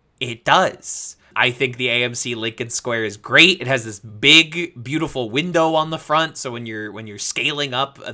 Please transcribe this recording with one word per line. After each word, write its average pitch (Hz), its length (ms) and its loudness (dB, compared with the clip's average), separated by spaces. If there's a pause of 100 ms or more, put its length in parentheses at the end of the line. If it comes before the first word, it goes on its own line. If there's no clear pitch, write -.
(200)
it 120 240 -8
does. - 720 0 (180)
I 123 160 2
think 123 280 -2
the 123 100 -2
A 120 160 2
M 123 100 -4
C 120 200 -4
Lincoln 113 360 -6
Square 117 360 -2
is 101 100 -6
great. 170 440 6
It 123 60 -6
has 127 180 0
this 110 140 -10
big, 151 840 2
beautiful 135 460 -4
window 160 440 2
on 156 160 0
the 160 80 -4
front, 156 380 0
so 127 160 -8
when 120 140 -8
you're, 107 260 -8
when 110 140 -12
you're 104 120 -14
scaling 143 540 -2
up 131 260 -4 (160)